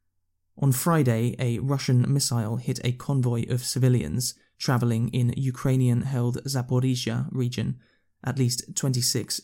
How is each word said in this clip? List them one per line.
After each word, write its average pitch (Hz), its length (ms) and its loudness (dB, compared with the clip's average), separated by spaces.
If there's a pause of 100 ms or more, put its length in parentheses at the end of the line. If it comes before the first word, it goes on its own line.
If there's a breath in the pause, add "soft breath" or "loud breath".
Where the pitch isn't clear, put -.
(600)
On 139 100 4
Friday, 127 680 2
a 117 200 -2
Russian 135 520 2
missile 120 460 0
hit 123 260 -4
a 123 80 -2
convoy 123 580 -2
of 123 140 -2
civilians 123 720 0 (260 soft breath)
traveling 120 500 2
in 123 280 0
Ukrainian-held 127 1080 0
Zaporizhia 127 880 -2
region. 127 480 -4 (440 soft breath)
At 127 140 -4
least 123 380 -2
twenty-six 123 680 -2